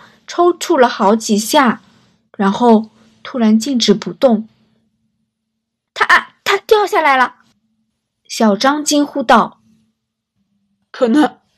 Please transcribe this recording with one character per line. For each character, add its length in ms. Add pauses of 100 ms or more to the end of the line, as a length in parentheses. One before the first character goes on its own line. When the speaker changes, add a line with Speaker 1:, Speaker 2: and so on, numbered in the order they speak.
(260)
Speaker 1:
抽 260
搐 260
了 120
好 260
几 220
下， 440 (540)
然 160
后 380 (340)
突 140
然 200
静 200
止 160
不 180
动。 380 (1400)
“他、 120
啊， 240 (140)
他 140
掉 300
下 140
来 140
了！” 200 (920)
小 300
张 260
惊 220
呼 160
道。 380 (1300)
Speaker 2:
“可 160
能 280 (220)